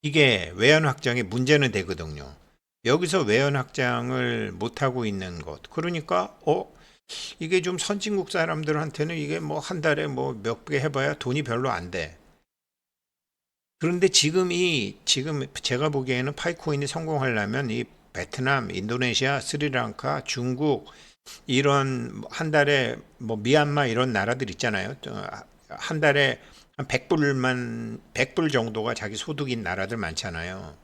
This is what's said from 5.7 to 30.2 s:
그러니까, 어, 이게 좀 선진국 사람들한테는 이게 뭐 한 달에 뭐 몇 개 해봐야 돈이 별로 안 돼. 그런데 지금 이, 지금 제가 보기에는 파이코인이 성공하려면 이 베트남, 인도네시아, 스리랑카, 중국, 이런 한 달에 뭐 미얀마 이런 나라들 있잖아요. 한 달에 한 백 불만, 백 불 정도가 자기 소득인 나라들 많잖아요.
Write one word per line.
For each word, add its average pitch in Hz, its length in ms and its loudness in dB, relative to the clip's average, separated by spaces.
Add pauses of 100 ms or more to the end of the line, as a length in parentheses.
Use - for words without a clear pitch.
그러니까, 175 760 -2
어, 175 260 0 (680)
이게 175 220 2
좀 180 160 -2
선진국 202 540 -2
사람들한테는 156 840 -2
이게 151 220 -4
뭐 151 200 -4
한 170 220 -6
달에 151 260 2
뭐 135 360 -4
몇 113 220 -4
개 143 140 0
해봐야 139 360 0
돈이 135 280 -2
별로 120 280 -2
안 87 200 -6
돼. 82 260 -4 (1600)
그런데 175 280 2
지금 180 440 4
이, 165 540 0
지금 143 480 0
제가 135 360 0
보기에는 131 460 -2
파이코인이 151 520 -2
성공하려면 131 840 -2
이 117 140 -2 (320)
베트남, 127 560 -2
인도네시아, 120 680 0
스리랑카, 135 840 -4
중국, 127 680 -2 (560)
이런 131 840 2
한 160 220 -4
달에 143 440 4 (220)
뭐 113 200 -4
미얀마 147 500 4
이런 120 260 2
나라들 113 380 0
있잖아요. 104 440 -2 (720)
한 - 320 -6
달에 143 420 4 (360)
한 131 100 -6
백 - 200 -2
불만, 127 960 0 (120)
백 - 220 0
불 165 140 2
정도가 117 440 0
자기 107 220 -6
소득인 131 480 -6
나라들 95 340 -4
많잖아요. 87 880 -6